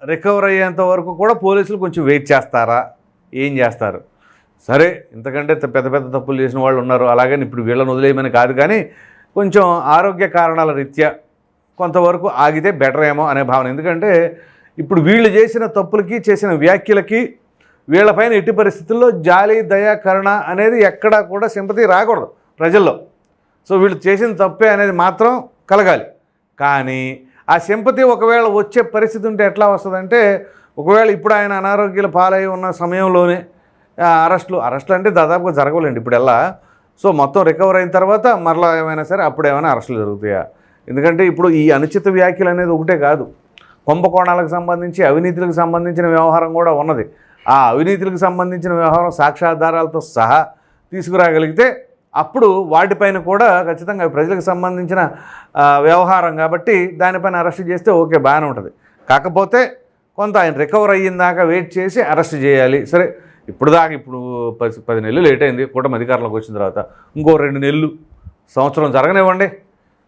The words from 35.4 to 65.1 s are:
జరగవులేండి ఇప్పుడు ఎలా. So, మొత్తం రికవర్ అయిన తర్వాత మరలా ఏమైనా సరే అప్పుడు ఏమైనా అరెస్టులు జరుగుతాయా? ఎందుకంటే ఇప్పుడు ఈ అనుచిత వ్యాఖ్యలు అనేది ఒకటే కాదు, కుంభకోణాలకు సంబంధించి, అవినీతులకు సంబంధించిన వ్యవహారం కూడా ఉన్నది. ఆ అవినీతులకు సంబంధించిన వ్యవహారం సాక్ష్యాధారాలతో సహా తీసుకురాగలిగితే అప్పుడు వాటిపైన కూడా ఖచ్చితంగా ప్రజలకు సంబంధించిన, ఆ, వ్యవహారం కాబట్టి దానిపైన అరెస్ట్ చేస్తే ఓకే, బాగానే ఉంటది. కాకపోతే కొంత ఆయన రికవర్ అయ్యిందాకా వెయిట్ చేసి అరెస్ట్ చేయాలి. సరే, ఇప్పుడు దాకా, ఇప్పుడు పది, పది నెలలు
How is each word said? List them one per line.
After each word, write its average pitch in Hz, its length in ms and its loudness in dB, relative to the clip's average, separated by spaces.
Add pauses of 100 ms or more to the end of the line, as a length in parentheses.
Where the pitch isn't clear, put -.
జరగవులేండి 143 460 0
ఇప్పుడు 120 160 -2
ఎలా. 131 400 2 (500)
So, 196 60 4
మొత్తం 151 320 0
రికవర్ 175 320 2
అయిన 185 140 0
తర్వాత 190 380 2
మరలా 170 500 2
ఏమైనా 160 260 -4
సరే 185 200 -4
అప్పుడు 147 240 -2
ఏమైనా 147 220 0
అరెస్టులు 120 280 -4
జరుగుతాయా? 101 480 -4 (440)
ఎందుకంటే 165 380 0
ఇప్పుడు 175 220 0
ఈ 156 220 2
అనుచిత 151 360 -2
వ్యాఖ్యలు 185 420 2
అనేది 175 220 -2
ఒకటే 160 260 0
కాదు, 143 320 0 (580)
కుంభకోణాలకు 175 600 0
సంబంధించి, 175 560 -4
అవినీతులకు 170 480 0
సంబంధించిన 170 560 -2
వ్యవహారం 165 460 2
కూడా 170 180 2
ఉన్నది. 147 380 -2 (380)
ఆ 131 200 4
అవినీతులకు 180 500 -2
సంబంధించిన 180 560 -4
వ్యవహారం 170 380 0
సాక్ష్యాధారాలతో 160 920 -2
సహా 123 440 2 (460)
తీసుకురాగలిగితే 175 960 0 (280)
అప్పుడు 220 300 0
వాటిపైన 190 720 2
కూడా 185 460 2
ఖచ్చితంగా 170 440 -6
ప్రజలకు 160 320 -2
సంబంధించిన, 180 680 -4 (480)
ఆ, 143 220 4
వ్యవహారం 170 560 2
కాబట్టి 175 560 -2
దానిపైన 180 440 -2
అరెస్ట్ 175 260 -4
చేస్తే 175 300 -2
ఓకే, 165 260 2
బాగానే 147 300 2
ఉంటది. 107 220 -8 (400)
కాకపోతే 190 680 0 (380)
కొంత 208 220 -2
ఆయన 170 160 2
రికవర్ 202 380 0
అయ్యిందాకా 180 520 0
వెయిట్ 175 340 -2
చేసి 190 240 -2
అరెస్ట్ 156 340 -2
చేయాలి. 135 500 2
సరే, 175 320 0 (320)
ఇప్పుడు 135 220 0
దాకా, 160 220 4
ఇప్పుడు 123 580 -10 (100)
పది, 117 120 -2 (160)
పది 113 120 -2
నెలలు 110 180 -2